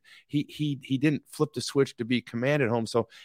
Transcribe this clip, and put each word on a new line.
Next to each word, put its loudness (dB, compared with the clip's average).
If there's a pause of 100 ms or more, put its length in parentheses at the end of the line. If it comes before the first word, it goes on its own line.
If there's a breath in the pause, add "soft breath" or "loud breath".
(280 soft breath)
he, -2
he, -4
he -2
didn't 0
flip -2
the -6
switch 0
to -4
be 0
commanded 0
home. 0
So 0 (160 loud breath)